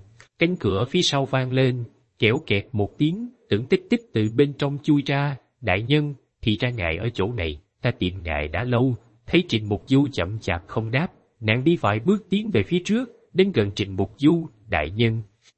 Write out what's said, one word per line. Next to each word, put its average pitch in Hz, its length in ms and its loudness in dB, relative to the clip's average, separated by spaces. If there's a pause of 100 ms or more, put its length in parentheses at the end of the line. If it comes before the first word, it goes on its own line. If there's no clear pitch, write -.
(380)
Cánh 175 180 2
cửa 101 320 0
phía 180 140 0
sau 139 220 0
vang 131 280 -2
lên, 127 320 2 (340)
kéo 117 280 2
kẹt 101 260 0
một 104 260 -2
tiếng, 190 300 0 (200)
Tưởng 113 180 0
Tích 190 240 0
Tích 233 100 2 (120)
từ 110 240 0
bên 143 220 4
trong 143 240 -2
chui 147 240 2
ra. 143 300 -2 (240)
"Đại 101 220 0
nhân, 147 320 0 (280)
thì 107 180 2
ra 123 100 0
ngài 85 260 -2
ở 107 180 -4
chỗ 98 180 0
này, 82 280 -6 (220)
ta 123 80 2
tìm 90 320 -2
ngài 78 260 -4
đã 85 160 -4
lâu." 123 300 2 (320)
Thấy 175 220 2
Trình 107 200 -2
Mục 101 180 -2
Du 135 260 4
chậm 101 260 -4
chạp 87 280 -4
không 113 240 -4
đáp, 131 180 -2 (320)
nàng 110 240 0
đi 170 120 4
vài 107 240 0
bước 196 300 0
tiến 208 220 -2
về 208 100 4
phía 175 220 -2
trước, 226 200 0 (280)
đến 190 200 2
gần 101 220 2
Trình 95 220 -4
Mục 98 200 0
Du. 160 300 4 (220)
"Đại 78 220 0
nhân, 113 320 0 (360)